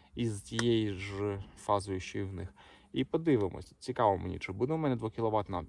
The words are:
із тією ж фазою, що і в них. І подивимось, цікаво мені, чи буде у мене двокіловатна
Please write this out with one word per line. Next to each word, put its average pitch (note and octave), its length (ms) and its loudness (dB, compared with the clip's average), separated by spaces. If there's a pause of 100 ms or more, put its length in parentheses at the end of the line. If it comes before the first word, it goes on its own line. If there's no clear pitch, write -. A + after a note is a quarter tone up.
(140)
із A2 280 -2
тією A2+ 520 2
ж G2+ 480 -2 (140)
фазою, G2 440 0
що - 180 -8
і G2+ 40 -2
в F#2+ 100 -6
них. F2 220 -8 (380)
І C3 120 0
подивимось, A2 760 2
цікаво A2 400 2
мені, F2+ 200 -4
чи - 140 -6
буде B2 220 0
у - 20 0
мене C#3+ 200 0
двокіловатна G#2+ 720 -2